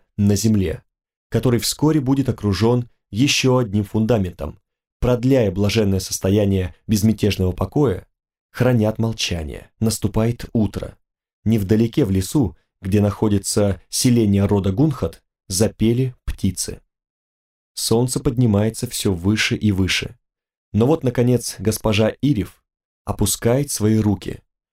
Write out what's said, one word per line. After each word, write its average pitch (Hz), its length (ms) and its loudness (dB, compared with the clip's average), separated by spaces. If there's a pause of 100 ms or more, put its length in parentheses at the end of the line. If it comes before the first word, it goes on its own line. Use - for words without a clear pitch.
(160)
на 104 200 2
земле, 98 480 0 (460)
который 117 300 2
вскоре 156 420 0
будет 135 280 0
окружён 113 580 0 (220)
ещё 127 480 2
одним 104 260 0
фундаментом, 104 760 -2 (400)
продляя 123 500 2
блаженное 101 500 0
состояние 98 760 0 (100)
безмятежного 104 680 0
покоя, 101 560 -2 (440)
хранят 113 480 2
молчание. 90 800 -6
Наступает 113 760 -2
утро. - 440 -2 (480)
Невдалеке 110 600 2
в 95 60 -2
лесу, 95 440 0 (240)
где 101 220 2
находится 101 880 0
селение 107 560 2
рода 98 260 0
Гунхат, 123 520 -2 (240)
запели 110 680 0 (100)
птицы. - 560 -6 (920)
Солнце 123 460 0
поднимается 113 680 0
всё - 260 -2
выше 98 420 0
и 104 160 0
выше. - 460 -2 (560)
Но 110 120 2
вот, 151 180 2
наконец, 123 540 0
госпожа 107 520 0 (120)
Ирев 127 420 -2 (400)
опускает 117 680 -2
свои 107 260 0
руки – 107 440 -2 (320)